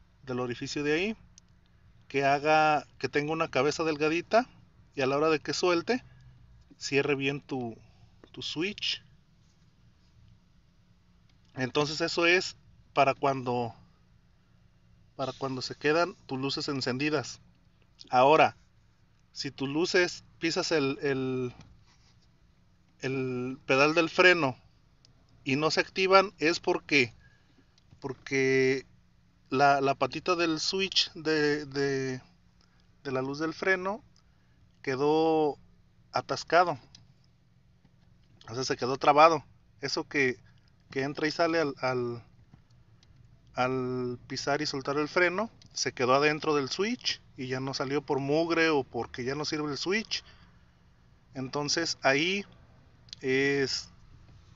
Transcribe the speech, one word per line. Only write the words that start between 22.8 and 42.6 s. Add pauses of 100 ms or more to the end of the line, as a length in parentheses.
el
pedal
del
freno (880)
y
no
se
activan,
es
porque, (840)
porque (640)
la,
la
patita
del
switch
de,
de, (840)
de
la
luz
del
freno (800)
quedó (540)
atascado. (1700)
O
sea,
se
quedó
trabado. (360)
Eso
que, (520)
que
entra
y
sale
al,
al, (1300)